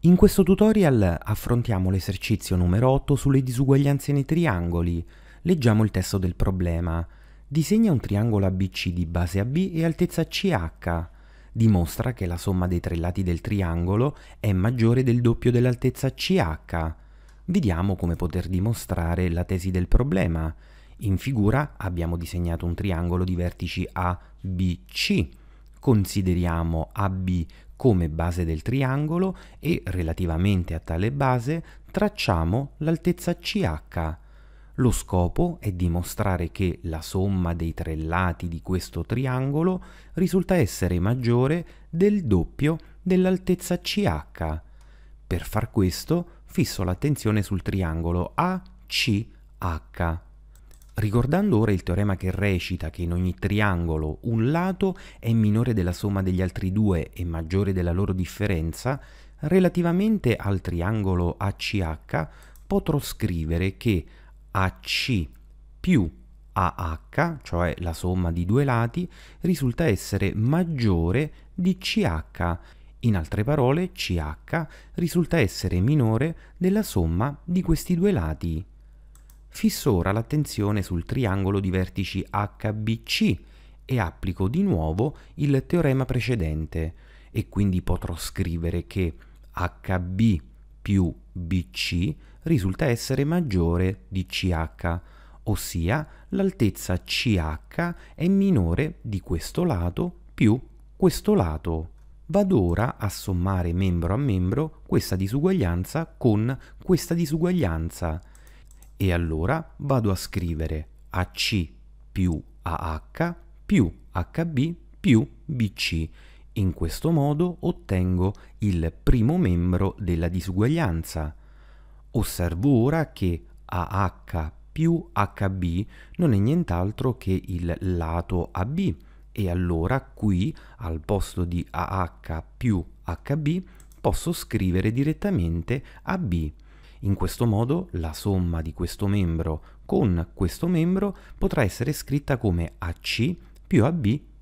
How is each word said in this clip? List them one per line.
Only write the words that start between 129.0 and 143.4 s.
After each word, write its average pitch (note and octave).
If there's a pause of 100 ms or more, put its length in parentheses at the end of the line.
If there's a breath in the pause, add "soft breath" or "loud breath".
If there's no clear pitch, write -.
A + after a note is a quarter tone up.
e G2
allora F2
qui, G#2 (260 loud breath)
al E2
posto F#2
di E2+
A F2+
H D#2+ (140)
più G2+ (200)
H A2
B, D#3+ (380 loud breath)
posso B2
scrivere F#2+
direttamente B2+ (180 loud breath)
A -
B. F2 (520 soft breath)
In G2
questo -
modo B2
la D#2+
somma F2
di D#2+
questo -
membro E2 (220 soft breath)
con F2
questo F#2+
membro F#3 (220 loud breath)
potrà -
essere A#2+
scritta C#3
come E2+
A E2+
C - (280 soft breath)